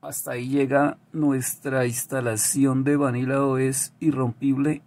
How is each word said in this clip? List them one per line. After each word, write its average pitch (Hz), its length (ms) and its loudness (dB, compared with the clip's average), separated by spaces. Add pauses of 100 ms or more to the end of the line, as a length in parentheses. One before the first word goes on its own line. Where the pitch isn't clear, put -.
hasta - 320 -10
ahí 123 160 -6
llega 143 500 2 (140)
nuestra 135 760 0
instalación 127 960 0
de 147 120 2
Vanilla 131 460 0
O 131 160 0
S 131 400 -2
irrompible. 139 880 0